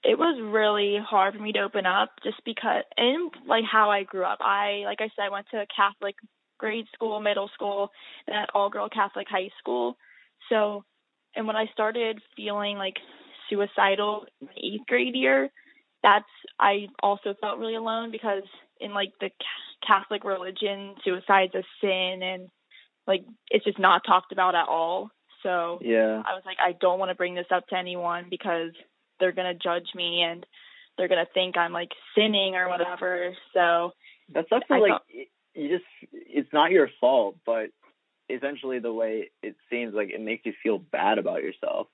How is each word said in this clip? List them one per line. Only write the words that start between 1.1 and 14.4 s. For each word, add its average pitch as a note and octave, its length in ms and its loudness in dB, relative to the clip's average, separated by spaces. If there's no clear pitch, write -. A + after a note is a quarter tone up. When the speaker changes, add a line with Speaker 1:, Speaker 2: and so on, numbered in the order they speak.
Speaker 1:
for G#3 60 -14
me G#3+ 120 -6
to G#3 60 -2
open G3+ 260 -2
up G3+ 380 0
just - 200 -8
because, A3+ 400 -4
and, C#4+ 340 0
like, A3+ 200 2
how G#3+ 260 4
I G3+ 120 2
grew F#3+ 220 -6
up. - 160 -2
I, G3+ 440 0
like G3+ 160 -8
I A3 80 -4
said, G#3 160 -6
I G3 40 -4
went G3+ 200 -10
to A3 120 -6
a G3+ 60 -8
Catholic G3+ 480 0
grade A3 340 -4
school, G#3+ 280 -4
middle G#3 300 0
school, G3+ 420 -4
and G#3 100 -6
an G#3 200 -2
all-girl G#3 340 -2
Catholic G3+ 400 -4
high G3 200 -2
school. A#3+ 380 -2
So, G#3 360 0
and A3 100 -4
when G#3+ 100 -2
I A3 120 0
started A3 520 -2
feeling, G#3 440 -6
like, G3 180 -6
suicidal G3+ 760 2